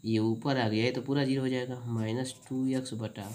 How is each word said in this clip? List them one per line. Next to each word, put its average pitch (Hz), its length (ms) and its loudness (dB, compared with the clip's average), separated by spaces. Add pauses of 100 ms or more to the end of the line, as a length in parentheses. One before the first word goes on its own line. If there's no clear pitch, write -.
ये 110 160 2
ऊपर 113 380 2
आ 117 100 2
गया 110 180 2
है 127 60 4
तो - 100 -2
पूरा 139 220 2
ज़ीरो 135 180 2
हो 131 80 0
जाएगा, 127 380 -2
माइनस 117 480 -2 (120)
टू 131 220 -2
एक्स 131 260 -2
बटा 107 400 -6